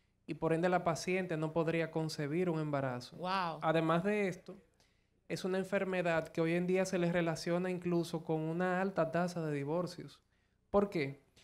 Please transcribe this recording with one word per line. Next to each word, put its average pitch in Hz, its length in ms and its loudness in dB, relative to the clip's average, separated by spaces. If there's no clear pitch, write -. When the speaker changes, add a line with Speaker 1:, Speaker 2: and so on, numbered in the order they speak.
Speaker 1:
y 160 80 -6
por 160 180 2
ende 165 160 2
la 175 160 2
paciente 175 540 0
no 156 160 -2
podría 165 360 0
concebir 160 600 -2
un 160 100 0
embarazo. 135 560 -4
Speaker 2:
Wow. 175 460 -2
Speaker 1:
Además 160 420 4
de 208 240 2
esto, - 280 -10
es 165 160 -6
una 185 140 0
enfermedad 185 720 0
que - 120 -4
hoy 165 140 2
en 180 120 2
día 185 200 2
se 190 120 -2
le 170 140 2
relaciona 175 580 0
incluso 170 540 -2
con 156 160 0
una 180 400 0
alta 190 320 0
tasa 175 320 0
de 151 80 -2
divorcios. 147 680 -4
¿Por 202 180 4
qué? 139 320 -2